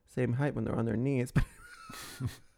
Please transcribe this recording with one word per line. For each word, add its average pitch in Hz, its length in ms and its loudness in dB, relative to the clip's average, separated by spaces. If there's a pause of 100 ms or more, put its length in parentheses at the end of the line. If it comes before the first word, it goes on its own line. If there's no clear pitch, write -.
(140)
same 120 200 2
height 143 200 2
when 113 100 0
they're - 140 0
on 113 80 2
their 110 100 2
knees, 131 360 2
<laughs> - 40 0
but - 140 8
<laughs> - 800 -10 (280)